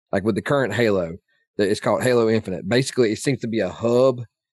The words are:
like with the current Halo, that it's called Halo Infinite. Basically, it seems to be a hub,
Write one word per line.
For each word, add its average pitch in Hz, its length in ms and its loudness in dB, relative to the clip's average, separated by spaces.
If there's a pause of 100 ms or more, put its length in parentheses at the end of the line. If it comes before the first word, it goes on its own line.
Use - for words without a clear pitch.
(100)
like 92 140 -2
with 110 100 0
the 104 80 -4
current 131 320 0
Halo, 95 420 0 (400)
that 101 140 2
it's 104 100 -2
called 107 220 0
Halo 120 260 2
Infinite. 98 400 -2
Basically, 120 440 0
it 110 60 -4
seems 135 220 -2
to 123 80 -8
be 110 120 -4
a 92 100 -2
hub, 120 520 0 (300)